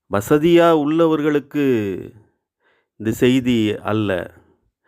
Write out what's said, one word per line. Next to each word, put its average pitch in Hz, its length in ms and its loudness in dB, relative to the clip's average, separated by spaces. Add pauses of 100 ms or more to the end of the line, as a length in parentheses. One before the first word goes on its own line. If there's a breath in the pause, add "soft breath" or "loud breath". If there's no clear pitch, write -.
(120)
வசதியா 170 600 2
உள்ளவர்களுக்கு 147 1300 0 (1000)
இந்த 107 160 -6
செய்தி 120 680 0
அல்ல. 98 540 -4 (560 soft breath)